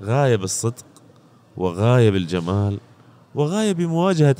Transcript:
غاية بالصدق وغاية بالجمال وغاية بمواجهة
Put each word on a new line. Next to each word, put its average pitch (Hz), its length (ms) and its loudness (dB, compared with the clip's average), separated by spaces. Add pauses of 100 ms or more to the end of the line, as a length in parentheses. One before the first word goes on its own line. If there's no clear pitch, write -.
غاية 123 320 0
بالصدق 101 500 -6 (720)
وغاية 107 520 2
بالجمال 95 680 -2 (560)
وغاية 190 380 -2
بمواجهة 165 680 2